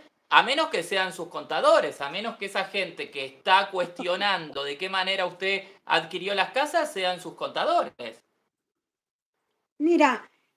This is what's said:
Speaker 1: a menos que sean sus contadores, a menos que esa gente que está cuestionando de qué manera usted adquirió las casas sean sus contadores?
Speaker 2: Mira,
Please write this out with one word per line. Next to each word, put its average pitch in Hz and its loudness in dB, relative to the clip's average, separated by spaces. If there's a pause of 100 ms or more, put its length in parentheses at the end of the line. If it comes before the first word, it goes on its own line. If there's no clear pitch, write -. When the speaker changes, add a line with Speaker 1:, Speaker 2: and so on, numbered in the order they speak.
(300)
Speaker 1:
a 160 8
menos 294 0
que 190 -2
sean 190 -2
sus 170 -10
contadores, 160 2
a 139 -4
menos 214 -6
que 196 -8
esa 196 -2
gente 170 -6
que 139 -8
está 175 2
cuestionando 175 -2
de 143 -6
qué 190 -6
manera 190 0
usted 190 -4 (220)
adquirió 170 0
las 185 2
casas 302 0
sean 180 -2
sus - -12
contadores? 151 -2 (1600)
Speaker 2:
Mira, 294 4 (280)